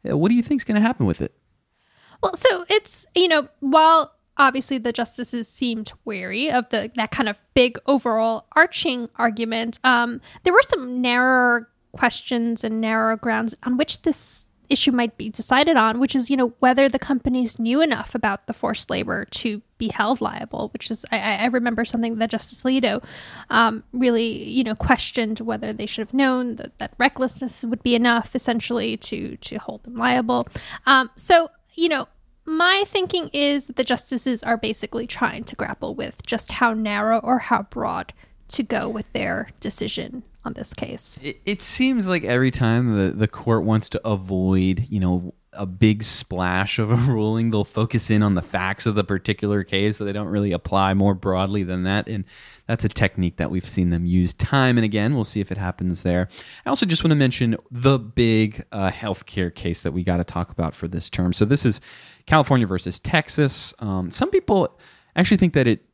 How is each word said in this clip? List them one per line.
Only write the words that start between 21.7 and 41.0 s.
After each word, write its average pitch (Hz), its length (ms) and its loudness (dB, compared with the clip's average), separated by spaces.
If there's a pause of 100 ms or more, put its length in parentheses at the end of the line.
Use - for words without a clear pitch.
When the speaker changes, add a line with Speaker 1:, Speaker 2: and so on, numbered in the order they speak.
Speaker 2:
something 233 320 -2
that 220 140 -2
Justice - 320 -6
Alito, 254 420 0 (460)
um, 220 420 2
really, 233 560 0
you 233 160 0
know, 220 100 -2
questioned 226 680 0
whether 220 340 -6
they 214 100 -8
should - 160 -8
have 233 140 -8
known 254 420 2
that, - 220 -14
that - 180 -10
recklessness 254 680 -2
would 233 180 -4
be 240 120 2
enough, 233 400 2
essentially, 233 600 -2
to, - 400 -10
to - 220 -12
hold - 240 -12
them 240 140 -16
liable. 247 520 0 (380)
Um, 262 280 4
so, 339 360 4 (240)
you 330 160 2
know, 269 180 -2 (380)
my 359 400 2
thinking 359 480 -2
is 285 320 2
that - 100 -10
the 262 80 0
justices 247 580 -2
are 233 140 0
basically 220 500 -6
trying - 380 -4
to - 120 -12
grapple - 380 -6
with - 300 -10
just - 280 -4
how 233 200 2
narrow 214 460 0
or 240 200 0
how 202 260 0
broad - 500 -6 (340)
to - 140 -4
go 208 260 -4
with 214 240 -8
their - 380 -4 (100)
decision - 600 -8 (220)
on 208 80 -8
this - 220 -10
case. - 480 -10